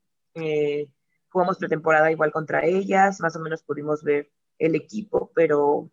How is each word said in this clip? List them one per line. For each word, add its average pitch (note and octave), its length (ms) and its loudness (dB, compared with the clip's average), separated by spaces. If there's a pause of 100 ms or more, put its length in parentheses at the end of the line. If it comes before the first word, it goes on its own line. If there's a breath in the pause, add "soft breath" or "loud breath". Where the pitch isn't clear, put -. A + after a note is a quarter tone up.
(340)
Eh, D3 560 -2 (400)
jugamos F#3 300 0
pretemporada D#3 520 2
igual D#3 200 0
contra D3+ 340 -2
ellas, F#3+ 540 2
más E3 160 -2
o E3 40 -8
menos D#3+ 220 -8
pudimos D3+ 420 -4
ver C#3+ 280 -2 (260)
el D#3+ 160 0
equipo, - 640 -4
pero, D3+ 580 2